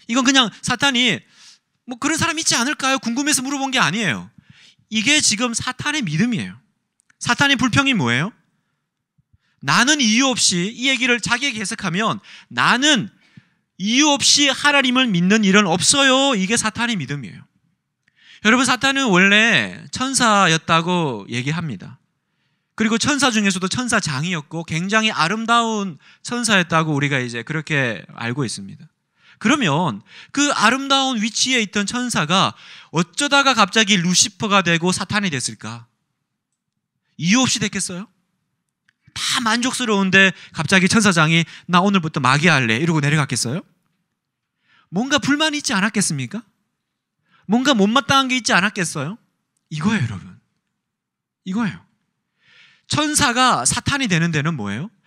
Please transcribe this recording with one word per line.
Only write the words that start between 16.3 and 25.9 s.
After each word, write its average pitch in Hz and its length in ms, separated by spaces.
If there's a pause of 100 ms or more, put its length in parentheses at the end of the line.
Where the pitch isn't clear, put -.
이게 190 220
사탄의 220 400
믿음이에요. 135 440 (1000)
여러분, 247 220
사탄은 269 420
원래 185 840
천사였다고 175 1400
얘기합니다. 127 680 (840)
그리고 220 160
천사 269 320
중에서도 196 380
천사장이었고 170 960
굉장히 196 480
아름다운 220 880 (240)